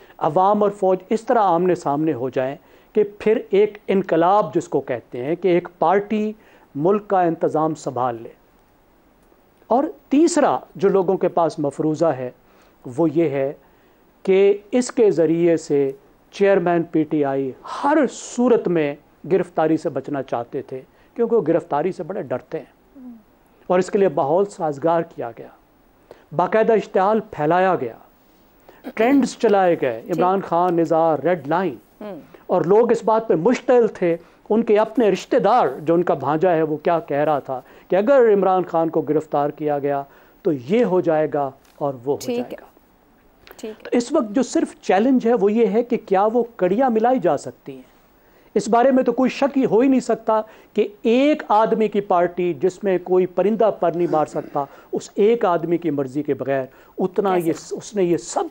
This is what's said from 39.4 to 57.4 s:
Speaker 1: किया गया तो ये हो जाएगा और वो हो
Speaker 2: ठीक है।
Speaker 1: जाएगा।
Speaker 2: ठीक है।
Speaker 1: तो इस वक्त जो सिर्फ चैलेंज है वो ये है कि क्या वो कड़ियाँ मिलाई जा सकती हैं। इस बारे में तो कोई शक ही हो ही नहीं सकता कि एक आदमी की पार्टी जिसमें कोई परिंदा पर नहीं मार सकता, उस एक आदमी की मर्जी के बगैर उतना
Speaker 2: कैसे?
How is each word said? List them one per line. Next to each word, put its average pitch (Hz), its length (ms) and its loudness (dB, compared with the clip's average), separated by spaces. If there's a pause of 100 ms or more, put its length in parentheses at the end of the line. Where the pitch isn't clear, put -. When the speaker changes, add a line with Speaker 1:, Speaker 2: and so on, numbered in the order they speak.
Speaker 1:
किया 147 280 -4
गया 139 260 -4 (400)
तो 170 80 2
ये 147 300 0
हो 180 200 2
जाएगा 151 500 0 (280)
और 139 240 -4
वो 143 80 -2
हो 127 60 -4
Speaker 2:
ठीक - 120 -8
है। 240 120 -4
Speaker 1:
जाएगा। - 240 -16 (920)
Speaker 2:
ठीक 220 120 -14
है। 214 140 -16
Speaker 1:
तो - 60 -18
इस 240 220 -2
वक्त 277 160 0
जो 208 140 0
सिर्फ - 400 -4
चैलेंज 226 440 2
है 233 80 2
वो 202 140 2
ये 226 180 2
है 208 160 0
कि 240 140 -2
क्या 185 300 0
वो 233 160 2 (160)
कड़ियाँ 202 320 2
मिलाई 233 280 2
जा 165 180 0
सकती - 360 -14
हैं। 131 120 -20 (720)
इस 214 140 -2
बारे 240 240 4
में 254 120 2
तो 247 80 2
कोई 254 160 0
शक - 280 -2
ही 269 60 2
हो 202 180 2
ही 277 80 4
नहीं 262 120 2
सकता 226 400 -2 (360)
कि 208 120 0 (180)
एक 277 440 2
आदमी 214 380 2
की 208 120 -4
पार्टी 180 540 0
जिसमें 180 480 -2
कोई 185 240 0
परिंदा 196 440 0
पर 170 240 -2
नहीं 170 140 -2
मार 151 180 0
सकता, 147 400 -6 (260)
उस - 260 -8
एक 226 280 2
आदमी 170 320 0
की 170 120 -6
मर्जी 139 320 -4
के 143 120 -4
बगैर 135 340 -4 (300)
उतना 190 360 -2
Speaker 2:
कैसे? 170 140 -2